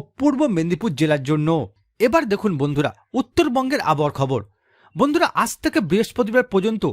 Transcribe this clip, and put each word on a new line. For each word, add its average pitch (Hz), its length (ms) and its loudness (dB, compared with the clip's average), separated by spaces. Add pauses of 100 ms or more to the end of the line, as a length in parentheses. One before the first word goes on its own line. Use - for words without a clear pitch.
(160)
পূর্ব 285 300 0
মেদিনীপুর 175 480 0
জেলার 147 280 0
জন্য। 151 260 0 (520)
এবার 247 280 4
দেখুন 202 300 -2
বন্ধুরা, 143 320 -2 (240)
উত্তরবঙ্গের 262 680 0
আবহাওয়ার 147 360 0
খবর। 135 220 -2 (560)
বন্ধুরা, 294 380 2
আজ 233 160 0 (100)
থেকে 320 200 -2
বৃহস্পতিবার 214 640 0
পর্যন্ত 196 480 -2